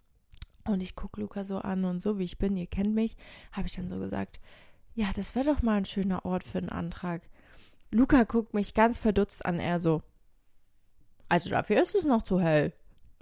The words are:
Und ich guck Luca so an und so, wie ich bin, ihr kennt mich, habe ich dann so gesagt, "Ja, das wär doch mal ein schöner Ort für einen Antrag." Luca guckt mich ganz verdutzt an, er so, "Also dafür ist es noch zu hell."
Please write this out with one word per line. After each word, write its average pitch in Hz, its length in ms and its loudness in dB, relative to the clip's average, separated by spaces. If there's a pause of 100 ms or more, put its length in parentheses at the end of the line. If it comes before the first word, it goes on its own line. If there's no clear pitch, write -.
(640)
Und 196 160 0
ich 185 140 -10
guck - 220 -10
Luca 208 260 -8
so 190 140 -6
an 190 280 -4
und 180 160 -2
so, 208 180 -2
wie 185 40 -2
ich 175 140 -6
bin, 196 200 0
ihr 175 100 -6
kennt 202 280 -2
mich, 226 200 0 (360)
habe 185 160 -4
ich - 80 -6
dann 185 140 -8
so 185 100 -8
gesagt, 196 400 -6 (560)
"Ja, 214 200 0
das 196 200 -6
wär 247 100 0
doch 285 160 2
mal 220 160 2
ein 202 80 0
schöner 190 400 -2
Ort 185 180 -2
für - 140 -8
einen 185 120 -4
Antrag." 170 520 -6 (720)
Luca 247 320 6
guckt 220 300 0
mich 208 200 -2
ganz 233 260 4
verdutzt 202 460 0
an, 175 160 -2
er 175 180 0
so, 165 240 2 (1300)
"Also - 200 0
dafür 214 320 2
ist 359 140 0
es 370 100 2
noch 240 180 2
zu 185 180 0
hell." 160 320 4 (480)